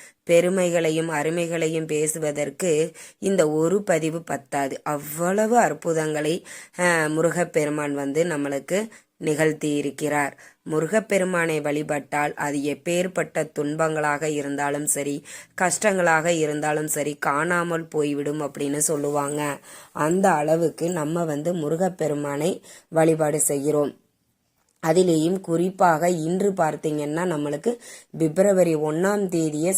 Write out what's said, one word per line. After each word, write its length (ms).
பெருமைகளையும் 840
அருமைகளையும் 800
பேசுவதற்கு 1040
இந்த 320
ஒரு 320
பதிவு 400
பத்தாது. 600
அவ்வளவு 760
அற்புதங்களை, 880
ஆ, 280
முருகப்பெருமான் 880
வந்து 300
நம்மளுக்கு 640
நிகழ்த்தி 580
இருக்கிறார். 640
முருகப்பெருமானை 1000
வழிபட்டால் 720
அது 240
எப்பேற்பட்ட 920
துன்பங்களாக 760
இருந்தாலும் 580
சரி, 380
கஷ்டங்களாக 640
இருந்தாலும் 600
சரி, 280
காணாமல் 720
போய்விடும் 520
அப்படின்னு 360
சொல்லுவாங்க. 840
அந்த 400
அளவுக்கு 580
நம்ம 340
வந்து 300
முருகப்பெருமானை 1080
வழிபாடு 520
செய்கிறோம். 560
அதிலேயும் 540
குறிப்பாக 720
இன்று 400
பார்த்தீங்கன்னா, 760
நம்மளுக்கு 520
பிப்ரவரி 580
ஒண்ணாம் 520
தேதியே 500